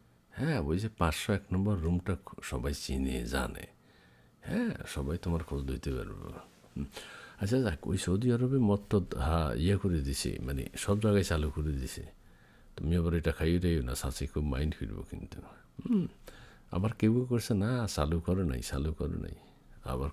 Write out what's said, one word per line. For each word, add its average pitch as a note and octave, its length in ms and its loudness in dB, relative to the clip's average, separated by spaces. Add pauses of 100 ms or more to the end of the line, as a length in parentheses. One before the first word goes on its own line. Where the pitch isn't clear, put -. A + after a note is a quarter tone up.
(320)
হ্যাঁ, C#3+ 280 0
ওই D#2 200 2
যে A2 100 -2
পাঁচশো E2+ 440 2
এক F#2 80 2 (120)
নম্বর G2 260 2
রুমটা F2 360 2 (100)
খু-, - 160 -14
সবাই C#2 320 -2
চিনে, C2 520 -2
জানে। C2 400 -4 (760)
হ্যাঁ, A3 300 -2 (160)
সবাই D2 300 -2
তোমার E2 260 0
খোঁজ C#2 280 -4
লইতে C2 200 -4
পারবে। G1+ 480 -6 (380)
হুম। C#2 80 -2 (560)
আচ্ছা, A#2+ 200 4
যাক, F#2+ 260 0
ওই - 100 0
সৌদি A2 360 2
আরবে B2+ 260 2
মদ G2+ 200 6 (100)
টদ, - 260 2
হ্যাঁ, D2 400 2
ইয়ে F#2 220 4
করে F2 220 2
দিছে, C2+ 420 -2
মানে, C2+ 360 -4
সব G#2 240 0
জায়গায় G2+ 220 6
চালু D#2 260 2
করে D2+ 220 -2
দিছে। - 540 -6 (500)
তুমি E2 220 2
আবার E2 160 2
এটা D#2+ 180 2
খাইয়ে E2+ 280 4
দিও E2+ 220 4
না, B1 140 -2
চাচি C#2 320 -4
খুব D2+ 160 -2
মাইন্ড D2 360 0
করবো G1+ 220 -6
কিন্তু। - 400 -12 (480)
হুম। F#3 180 2 (640)
আবার G#2 220 0
কেউ A2 200 4
কেউ B2 120 2
করছে, A#2+ 280 0
"না, A2+ 340 0
চালু D#2+ 320 0
করে F2+ 260 0
নাই, B1+ 160 -2
চালু C#2+ 320 -2
করে - 240 -4
নাই।" - 180 -8 (480)
আবার C2 300 -4